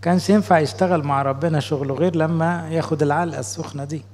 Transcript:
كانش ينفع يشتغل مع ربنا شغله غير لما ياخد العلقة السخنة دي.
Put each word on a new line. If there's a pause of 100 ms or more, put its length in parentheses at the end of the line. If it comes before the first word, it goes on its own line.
كانش
ينفع
يشتغل
مع
ربنا
شغله
غير
لما
ياخد
العلقة
السخنة
دي. (100)